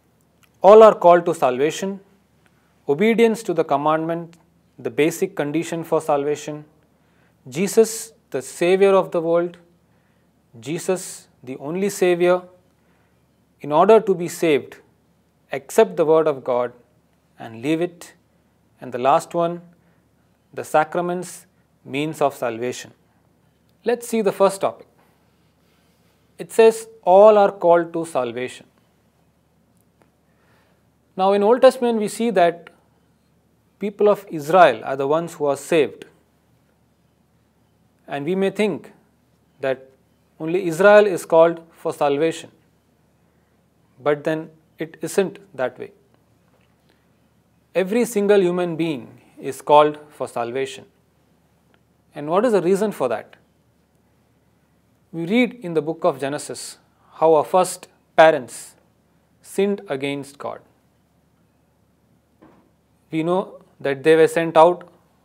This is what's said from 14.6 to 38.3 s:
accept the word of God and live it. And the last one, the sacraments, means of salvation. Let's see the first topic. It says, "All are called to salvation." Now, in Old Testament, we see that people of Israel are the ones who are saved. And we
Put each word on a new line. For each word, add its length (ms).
accept 460
the 80
word 220
of 180
God 280
and 240
live 180
it. 340
And 120
the 60
last 360
one, 280
the 120
sacraments, 840
means 360
of 140
salvation. 580
Let's 240
see 140
the 100
first 280
topic. 260
It 140
says, 360
"All 360
are 140
called 400
to 120
salvation." 640
Now, 160
in 100
Old 200
Testament, 360
we 100
see 220
that 400
people 300
of 200
Israel 560
are 120
the 100
ones 280
who 120
are 100
saved. 500
And 180
we 100